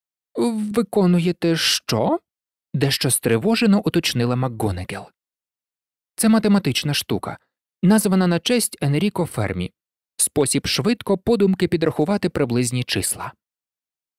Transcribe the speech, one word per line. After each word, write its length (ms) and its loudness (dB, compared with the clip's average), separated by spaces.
«Виконуєте 1200 0
що?» 640 -2
дещо 360 0
стривожено 760 2
уточнила 520 -2
МакГонагал. 720 -6
«Це 120 2
математична 680 2
штука, 440 -6
названа 440 4
на 140 2
честь 400 -2
Енріко 460 0
Фермі. 460 -4
Спосіб 500 0
швидко 520 -2
подумки 500 2
підрахувати 600 0
приблизні 560 -2
числа». 480 -6